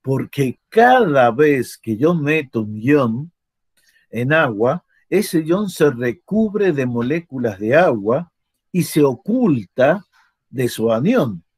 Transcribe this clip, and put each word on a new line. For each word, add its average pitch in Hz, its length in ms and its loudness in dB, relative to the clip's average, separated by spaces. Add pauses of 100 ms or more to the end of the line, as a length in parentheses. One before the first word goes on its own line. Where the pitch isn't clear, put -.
Porque 135 680 -4
cada 214 600 4
vez 135 460 0
que 110 200 -6
yo 151 180 2
meto 147 480 -2
un 107 180 -8
ion 135 520 0 (800)
en 123 220 -4
agua, 135 520 0 (240)
ese 180 320 0
ion 180 280 -2
se 160 220 2
recubre 190 840 -2
de 135 140 -2
moléculas 120 720 -4
de 110 180 -2
agua 143 560 0 (380)
y 175 140 -2
se - 180 0
oculta 147 1040 0 (420)
de 123 200 -4
su 113 240 -2
anión. 131 520 -2 (140)